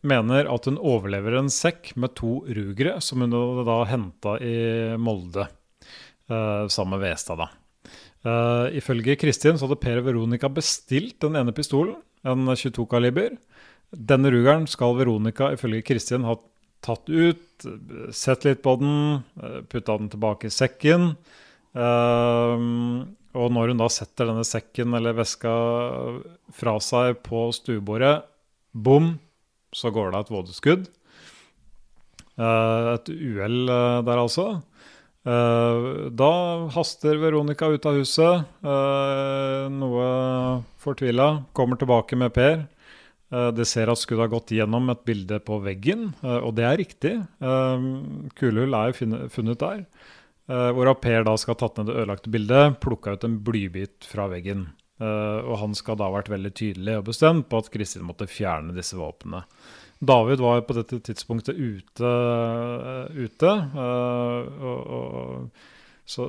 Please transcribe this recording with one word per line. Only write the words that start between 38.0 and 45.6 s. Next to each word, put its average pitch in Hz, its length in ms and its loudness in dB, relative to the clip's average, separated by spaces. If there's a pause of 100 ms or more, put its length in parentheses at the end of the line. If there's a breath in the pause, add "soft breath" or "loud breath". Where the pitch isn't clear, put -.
eh, 135 1040 0
noe 127 960 0 (160)
fortvilet, 135 640 2 (100)
kommer 127 240 2
tilbake 123 380 2
med 123 180 0
Per. 147 340 4 (640 loud breath)
Eh, 123 200 0
de 113 140 0
ser 113 240 0
at 117 100 2
skuddet 113 240 0
har 110 80 0
gått 113 240 -4
gjennom 113 340 2
et 120 140 -4
bilde 104 400 -2
på 107 180 -4